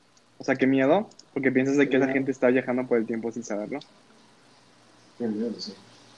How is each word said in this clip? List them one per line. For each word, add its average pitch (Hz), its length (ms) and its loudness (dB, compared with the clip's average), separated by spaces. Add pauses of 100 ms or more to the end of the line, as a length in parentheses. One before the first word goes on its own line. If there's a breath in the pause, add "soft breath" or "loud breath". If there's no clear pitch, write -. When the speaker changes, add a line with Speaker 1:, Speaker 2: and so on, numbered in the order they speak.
(380)
Speaker 1:
O 135 60 -14
sea, 135 120 0
qué 131 100 2
miedo, 135 420 2 (260)
porque 135 180 0
piensas 135 240 2
de 143 120 4
que - 80 2
esa 135 100 4
Speaker 2:
Qué 131 60 0
miedo. - 60 -2
Speaker 1:
gente 135 140 -4
está 127 160 2
viajando 127 380 0
por 123 120 2
el 110 80 0
tiempo 113 240 -6
sin 113 140 -10
saberlo. 104 340 -6 (1400)
Speaker 2:
Qué 240 80 -4
miedo, 220 320 -4
sí. 196 160 -12 (440)